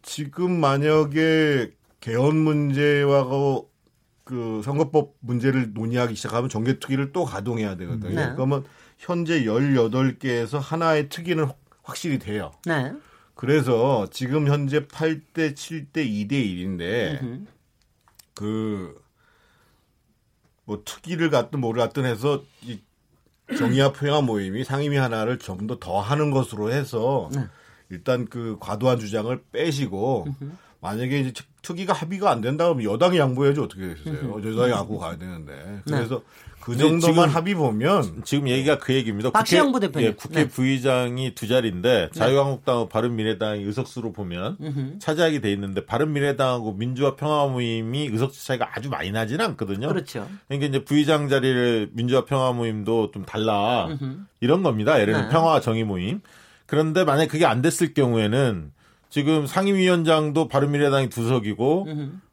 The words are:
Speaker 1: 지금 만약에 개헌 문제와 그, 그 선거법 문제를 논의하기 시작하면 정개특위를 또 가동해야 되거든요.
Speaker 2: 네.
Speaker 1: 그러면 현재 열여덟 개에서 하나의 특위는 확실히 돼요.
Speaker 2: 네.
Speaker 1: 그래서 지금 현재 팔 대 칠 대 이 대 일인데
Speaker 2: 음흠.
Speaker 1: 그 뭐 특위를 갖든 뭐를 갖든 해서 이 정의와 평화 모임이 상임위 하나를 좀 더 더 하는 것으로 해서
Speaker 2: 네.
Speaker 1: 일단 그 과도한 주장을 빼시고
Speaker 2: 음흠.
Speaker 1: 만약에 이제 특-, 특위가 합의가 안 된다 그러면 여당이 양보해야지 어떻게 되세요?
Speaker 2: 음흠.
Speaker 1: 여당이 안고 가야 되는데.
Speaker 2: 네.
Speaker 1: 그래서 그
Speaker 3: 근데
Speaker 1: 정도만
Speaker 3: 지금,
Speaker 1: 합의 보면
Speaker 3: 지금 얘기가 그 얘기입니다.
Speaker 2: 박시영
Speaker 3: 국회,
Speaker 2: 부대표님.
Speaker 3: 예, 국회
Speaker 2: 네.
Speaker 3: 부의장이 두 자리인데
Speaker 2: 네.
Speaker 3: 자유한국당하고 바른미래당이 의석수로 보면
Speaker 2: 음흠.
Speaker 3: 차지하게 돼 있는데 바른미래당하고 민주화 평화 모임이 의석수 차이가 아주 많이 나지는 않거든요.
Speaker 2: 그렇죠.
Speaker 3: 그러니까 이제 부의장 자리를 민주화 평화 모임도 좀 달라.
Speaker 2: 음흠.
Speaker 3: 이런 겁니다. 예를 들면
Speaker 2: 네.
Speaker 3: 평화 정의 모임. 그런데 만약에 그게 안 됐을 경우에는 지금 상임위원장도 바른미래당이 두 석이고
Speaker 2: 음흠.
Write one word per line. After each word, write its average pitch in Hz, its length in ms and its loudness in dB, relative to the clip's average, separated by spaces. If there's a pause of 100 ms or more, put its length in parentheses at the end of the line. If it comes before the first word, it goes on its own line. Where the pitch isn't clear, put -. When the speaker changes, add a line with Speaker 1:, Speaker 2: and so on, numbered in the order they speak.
Speaker 1:
지금 170 600 -4
만약에 151 1080 4 (280)
개헌 131 380 2
문제와 143 880 4
그, 139 340 0 (600)
그 113 400 -4
선거법 143 560 0
문제를 123 540 0
논의하기 113 420 -2
시작하면 117 340 -4
정개특위를 135 640 -2
또 175 140 -2
가동해야 107 500 -4
되거든요. 90 400 -6
Speaker 2:
네. 135 180 -2
Speaker 1:
그러면 135 300 -2 (340)
현재 165 480 -2
열여덟 127 720 2
개에서 120 400 -2
하나의 151 520 0
특위는 165 400 -2 (340)
확실히 - 340 -4
돼요. 101 360 -6 (120)
Speaker 2:
네. 156 280 -2 (400)
Speaker 1:
그래서 123 760 2
지금 143 380 0
현재 143 400 0
팔 160 320 -2 (140)
대 156 200 0
칠 151 380 -12
대 156 140 -2
이 104 240 -2
대 139 120 0
일인데 95 800 -4
Speaker 2:
음흠. 131 240 -10 (920)
Speaker 1:
그 104 680 -6 (1600)
뭐 104 180 -8
특위를 165 460 -4
갖든 135 320 0
뭐를 117 200 -2
갖든 127 240 -2
해서 135 380 0 (200)
이 113 160 -12 (800)
정의와 131 360 4
평화 143 280 0
모임이 107 420 -2
상임위 143 340 -2
하나를 117 420 0
좀 98 280 -8
더 123 120 -6
더 92 200 -4
하는 143 320 0
것으로 117 400 -2
해서 120 600 -2
Speaker 2:
네. 135 80 -2 (480)
Speaker 1:
일단 123 360 -2
그 117 340 -8
과도한 113 400 0
주장을 110 400 -4 (120)
빼시고 123 760 -2
Speaker 2:
음흠. 139 240 -10 (300)
Speaker 1:
만약에 123 380 -4
이제 131 140 -2
특-, - 280 -18
특위가 185 320 -4
합의가 185 380 -2
안 117 100 0
된다 147 240 0
그러면 147 260 2
여당이 175 260 4
양보해야지 139 420 2
어떻게 95 340 -6
되세요? 80 200 -10 (220)
Speaker 2:
음흠. 107 180 -6
Speaker 1:
여당이 120 200 2
안고 101 240 -4
가야 85 200 -8
되는데. 82 360 -12
Speaker 2:
네. 190 320 -14
Speaker 1:
그래서 127 360 -2 (380)
그 - 120 -10
Speaker 3:
근데 123 180 2
Speaker 1:
정도만 165 400 6
Speaker 3:
지금, 143 60 2
Speaker 1:
합의 175 180 0
보면 127 680 2
Speaker 3:
지금 143 260 0
얘기가 135 300 2
그 - 160 -2
얘기입니다. 110 340 0
Speaker 2:
박시영 269 420 4
Speaker 3:
국회, 208 160 0
Speaker 2:
부대표님. 135 200 0
Speaker 3:
예, - 80 2
국회 - 280 -12
Speaker 2:
네. 147 40 2
Speaker 3:
부의장이 127 880 0
두 110 120 -8
자리인데 110 640 2
Speaker 2:
네. - 80 -10
Speaker 3:
자유한국당하고 127 720 2
바른미래당이 110 760 -2
의석수로 110 480 -6
보면 95 460 -8
Speaker 2:
음흠. 143 380 -6
Speaker 3:
차지하게 156 440 0
돼 104 120 0
있는데 98 320 -4
바른미래당하고 135 880 0
민주화 127 420 -2
평화 151 300 2
모임이 123 600 -2
의석수 120 400 -2
차이가 120 260 -2
아주 120 160 -8
많이 92 220 -4
나지는 113 340 -2
않거든요. 110 440 -4
Speaker 2:
그렇죠. 123 380 -6 (200)
Speaker 3:
그러니까 139 220 -2
이제 135 140 0
부의장 147 460 2
자리를 123 640 2
민주화 120 320 2
평화 131 260 0
모임도 113 600 0
좀 98 140 -10
달라. 110 600 0
Speaker 2:
음흠. 143 300 -8 (220)
Speaker 3:
이런 156 240 2
겁니다. 120 360 4
예를 104 140 4
들면 117 160 0
Speaker 2:
네. 135 40 2
Speaker 3:
평화 160 280 4
정의 113 220 0
모임. 104 380 -4 (440)
그런데 156 380 2
만약에 147 240 4
그게 160 180 2
안 123 160 4
됐을 160 320 0
경우에는 113 800 2 (400)
지금 147 340 2
상임위원장도 165 1000 2
바른미래당이 143 640 2
두 117 200 -2
석이고 123 580 0
Speaker 2:
음흠. 151 220 -8 (240)